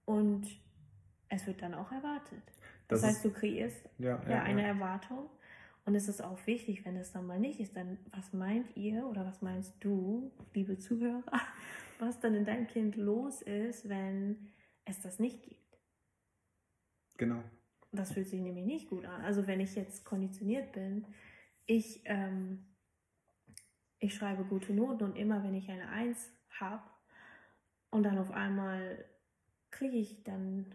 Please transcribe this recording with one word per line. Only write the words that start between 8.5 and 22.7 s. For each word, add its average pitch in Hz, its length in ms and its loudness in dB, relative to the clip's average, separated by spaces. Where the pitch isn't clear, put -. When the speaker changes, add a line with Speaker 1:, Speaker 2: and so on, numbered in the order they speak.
Speaker 1:
ihr 214 300 0
oder 196 180 -2
was 190 180 -6
meinst 190 380 -4
du, 202 500 2
liebe 190 240 2
Zuhörer, 240 440 0
<laughs> - 360 -12
was 240 220 0
dann 226 140 4
in 208 100 4
deinem 226 220 2
Kind 214 300 2
los 220 460 2
ist, 208 460 -2
wenn 196 600 -2
es 196 160 -6
das 185 180 -8
nicht 240 240 0
gibt? - 360 -20
Speaker 2:
Genau. 117 260 2
Speaker 1:
Das 202 200 -2
fühlt 190 160 -2
sich 190 120 -4
nämlich 180 260 -2
nicht 311 240 -2
gut 180 160 -4
an. 180 160 -8
Also 202 240 2
wenn 190 140 2
ich 190 140 0
jetzt - 300 -6
konditioniert 196 680 -2
bin, 196 340 -4
ich, - 380 2
ähm, 190 640 -2